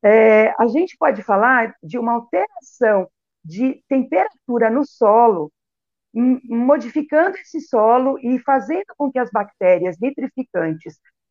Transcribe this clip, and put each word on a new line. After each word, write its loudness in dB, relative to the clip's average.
É, 4
a 2
gente -2
pode 0
falar 0
de -10
uma -4
alteração -4
de -6
temperatura -2
no -2
solo, 2
m-, 0
modificando -2
esse -12
solo 0
e -2
fazendo -4
com -4
que -6
as -4
bactérias 0
nitrificantes, -8